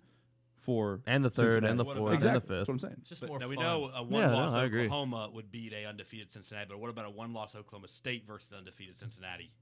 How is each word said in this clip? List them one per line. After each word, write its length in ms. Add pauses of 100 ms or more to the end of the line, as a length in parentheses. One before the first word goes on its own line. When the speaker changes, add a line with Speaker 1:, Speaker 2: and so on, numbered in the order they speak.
(560)
Speaker 1:
for 500
Speaker 2:
And 200
the 40
third, 220
Speaker 1:
Cincinnati. 200
Speaker 2:
and 80
the 40
Speaker 3:
What 140
Speaker 2:
fourth, 100
Speaker 3:
about 60
Speaker 2:
and 80
the 80
Speaker 1:
Exactly. 120
Speaker 2:
fifth. 160
Speaker 1:
That's 120
what 40
I'm 60
saying. 220
Speaker 4:
It's 80
just 120
Speaker 3:
But 100
Speaker 4:
more 80
Speaker 3:
now 100
we 60
Speaker 4:
fun. 100
Speaker 3:
know 220
a 160
Speaker 2:
Yeah, 40
Speaker 3:
one-loss 460
Speaker 2:
no, 60
I 40
agree. 220
Speaker 3:
Oklahoma 480
would 180
beat 220
a 120
undefeated 460
Cincinnati, 380
but 100
what 100
about 160
a 40
one-loss 440
Oklahoma 360
State 360
versus 280
undefeated 440
Cincinnati? 540 (100)